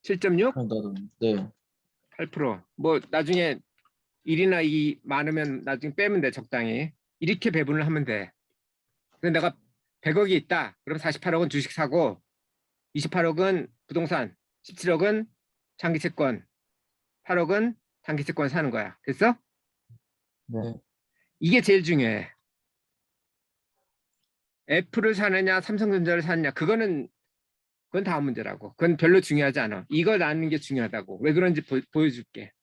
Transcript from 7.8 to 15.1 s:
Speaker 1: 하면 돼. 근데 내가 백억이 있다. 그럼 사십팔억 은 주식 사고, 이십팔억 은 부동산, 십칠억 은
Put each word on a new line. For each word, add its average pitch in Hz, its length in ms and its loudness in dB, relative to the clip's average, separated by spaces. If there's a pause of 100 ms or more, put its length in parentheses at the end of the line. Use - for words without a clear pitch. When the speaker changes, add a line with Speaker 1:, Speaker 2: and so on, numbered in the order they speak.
Speaker 1:
하면 151 220 0
돼. 104 260 -6 (880)
근데 165 180 0
내가 160 160 0 (460)
백억이 185 340 2
있다. 151 500 -2
그럼 151 140 -6
사십팔억 165 440 -2
은 165 80 0
주식 139 220 -4
사고, 143 500 0 (720)
이십팔억 160 460 0
은 185 320 0 (140)
부동산, 147 480 -4 (280)
십칠억 175 400 -2
은 214 280 0 (460)